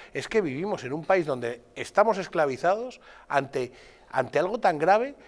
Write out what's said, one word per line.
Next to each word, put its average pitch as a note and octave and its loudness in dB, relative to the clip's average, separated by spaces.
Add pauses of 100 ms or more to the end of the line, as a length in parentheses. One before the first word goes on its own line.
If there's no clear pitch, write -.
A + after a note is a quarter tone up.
(140)
es C3+ -8
que A3 2
vivimos E3 -4
en B2+ -6
un D#3+ -6
país F#3 2
donde B2 -6 (120)
estamos G3 2
esclavizados F3+ -2 (260)
ante, C3+ -2 (360)
ante C3 0
algo F#3+ 0
tan F3 2
grave G#3+ 4 (120)